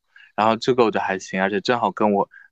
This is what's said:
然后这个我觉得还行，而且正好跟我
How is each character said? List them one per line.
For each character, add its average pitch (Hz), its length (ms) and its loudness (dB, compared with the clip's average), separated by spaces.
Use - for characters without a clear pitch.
然 104 100 2
后 110 100 2
这 127 160 0
个 123 120 4
我 107 60 2
觉 98 100 -2
得 101 40 -4
还 95 140 -4
行， 95 240 -6
而 98 80 0
且 101 100 -2
正 120 200 -2
好 107 100 0
跟 107 220 0
我 98 180 0